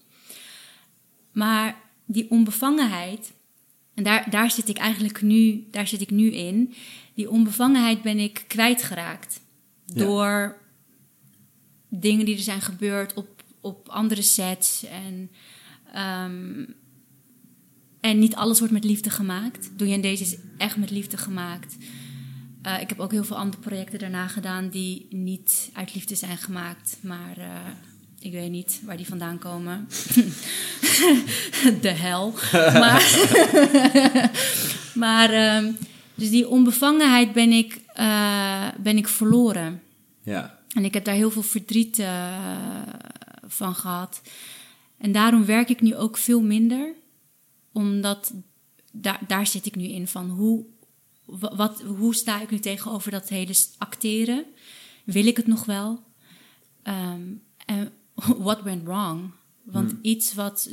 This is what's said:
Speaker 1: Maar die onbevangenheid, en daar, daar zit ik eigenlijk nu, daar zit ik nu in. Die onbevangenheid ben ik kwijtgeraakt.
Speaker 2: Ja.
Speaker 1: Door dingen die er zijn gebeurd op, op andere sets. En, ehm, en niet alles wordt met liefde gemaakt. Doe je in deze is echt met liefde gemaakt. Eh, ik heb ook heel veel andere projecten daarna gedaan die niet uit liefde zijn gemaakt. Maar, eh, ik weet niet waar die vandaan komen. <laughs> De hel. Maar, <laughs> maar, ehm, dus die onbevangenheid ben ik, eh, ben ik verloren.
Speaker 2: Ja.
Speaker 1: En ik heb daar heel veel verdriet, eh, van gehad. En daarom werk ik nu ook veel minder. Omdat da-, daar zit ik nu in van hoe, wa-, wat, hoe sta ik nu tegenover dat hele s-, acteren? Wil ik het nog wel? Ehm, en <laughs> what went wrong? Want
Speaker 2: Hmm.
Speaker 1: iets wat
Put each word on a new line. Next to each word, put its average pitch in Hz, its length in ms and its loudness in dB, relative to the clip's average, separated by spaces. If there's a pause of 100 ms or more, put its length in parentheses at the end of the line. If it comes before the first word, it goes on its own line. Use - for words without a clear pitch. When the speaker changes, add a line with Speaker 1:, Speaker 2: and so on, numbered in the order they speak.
(1300)
Speaker 1:
Maar 214 500 -2 (240)
die 226 240 -4
onbevangenheid, 220 1040 0 (600)
en 202 100 -4
daar, 214 260 2
daar 220 220 4
zit 220 180 -4
ik 202 80 -4
eigenlijk 214 440 -2
nu, 214 500 4
daar 202 160 -4
zit 196 140 -4
ik 196 100 -6
nu 220 200 4
in. 208 420 -2 (400)
Die 208 160 -6
onbevangenheid 226 720 4
ben 214 180 0
ik 208 280 -4
kwijtgeraakt. 208 920 -2 (440)
Speaker 2:
Ja. 190 200 -2
Speaker 1:
Door 202 520 0 (1300)
dingen 214 360 2
die 208 100 0
er 202 60 -8
zijn 196 200 -6
gebeurd 196 520 -6
op, - 300 -14 (180)
op - 280 -14
andere 208 320 -2
sets. 185 640 -2
En, 185 480 -14 (640)
ehm, 185 720 -8 (1300)
en 214 200 2
niet 220 160 6
alles 226 240 2
wordt 226 140 0
met 208 100 0
liefde 208 260 0
gemaakt. 196 640 -6
Doe 202 120 -2
je 196 60 0
in 202 80 -2
deze 196 220 -2
is 180 120 -6 (220)
echt 208 200 -4
met 196 120 -2
liefde 196 280 -8
gemaakt. 175 580 -8 (880)
Eh, 190 200 -6
ik 196 80 -10
heb - 100 -8
ook 190 120 -6
heel 208 120 0
veel 208 140 -8
andere 202 240 -6
projecten 196 380 -10
daarna 185 280 -8
gedaan 185 420 -6
die 185 400 -8
niet 185 640 -4
uit 185 200 -12
liefde 196 220 -10
zijn 180 220 -8
gemaakt. 175 640 -12
Maar, 175 360 -14
eh, 180 280 -16 (540)
ik 190 120 -12
weet 175 200 -8
niet 175 340 -8
waar 196 120 -12
die 190 80 -12
vandaan 175 340 -10
komen. 175 480 -10
<laughs> - 1900 2
De 190 80 2
hel. 180 440 -2 (200)
Maar, 180 500 8 (1200)
<laughs> - 800 -2
maar, 226 240 6
ehm, 220 420 4 (440)
dus 214 140 -2
die 240 180 4
onbevangenheid 254 880 6
ben 233 180 6
ik, 226 300 2 (120)
eh, 202 760 0 (120)
ben 214 180 2
ik 214 100 0
verloren. 208 720 2 (420)
Speaker 2:
Ja. 98 360 -8 (140)
Speaker 1:
En 196 120 2
ik 196 80 -2
heb 202 120 -2
daar 202 100 0
heel 214 160 2
veel 214 100 -4
verdriet, 220 580 -2
eh, 180 380 -6 (1080)
van 190 280 -6
gehad. 180 460 -8 (760)
En 202 140 -2
daarom 220 340 6
werk 226 240 2
ik 240 120 0
nu 226 140 4
ook 220 220 -4
veel 240 240 2
minder. 233 520 2 (800)
Omdat 202 640 -2 (580)
da-, 196 360 -6
daar 202 200 0
zit - 180 -4
ik - 100 -8
nu 180 100 -4
in 180 220 -8
van 180 220 -8
hoe, 220 360 0 (600)
wa-, 190 300 -8
wat, 214 260 -2
hoe 208 340 -2
sta 208 260 -4
ik 214 80 -10
nu 214 100 -2
tegenover 202 520 -8
dat 190 180 -8
hele 185 240 -6
s-, - 240 0
acteren? 226 680 -4 (580)
Wil 202 220 0
ik 233 120 2
het 226 100 0
nog 220 180 2
wel? 214 380 -4 (800)
Ehm, 180 380 -6 (440)
en 208 260 -6 (220)
<laughs> 226 320 0
what 214 160 -2
went 185 220 -8
wrong? 180 480 -6 (320)
Want 220 280 -2
Speaker 2:
Hmm. - 100 -10
Speaker 1:
iets 220 320 -2
wat 202 400 -6